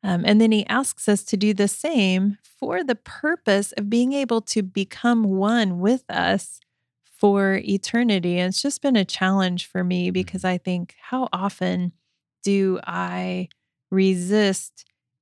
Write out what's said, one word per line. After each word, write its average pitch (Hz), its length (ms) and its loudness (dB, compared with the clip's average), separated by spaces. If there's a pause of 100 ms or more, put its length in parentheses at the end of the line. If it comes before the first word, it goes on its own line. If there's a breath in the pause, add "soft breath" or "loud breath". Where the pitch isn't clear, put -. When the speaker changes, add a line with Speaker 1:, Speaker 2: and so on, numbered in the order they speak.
Speaker 1:
Um, 180 220 0
and 208 160 6
then 226 120 6
he 208 140 2
asks - 420 -2
us 202 160 2
to - 120 -2
do 208 160 2
the 202 160 2
same 202 720 0
for - 400 -6
the 262 120 0
purpose - 800 -2
of 202 180 -6
being 247 240 2
able 240 260 0
to 214 220 -2
become 220 640 0
one 196 540 0
with 220 300 2
us - 520 -2 (440)
for 196 600 2
eternity. 196 760 0
And 180 100 0
it's 190 140 -4
just 285 180 -4
been 262 160 2
a 196 80 4
challenge 185 600 0
for 185 180 -4
me 180 260 0
because 185 300 -4
Speaker 2:
Mm-hmm. 185 140 -2
Speaker 1:
I 180 40 -4
think, 180 440 -6
how 254 320 -4
often 180 580 -4 (500)
do 190 440 2
I 180 640 -6 (400)
resist 190 960 0 (360)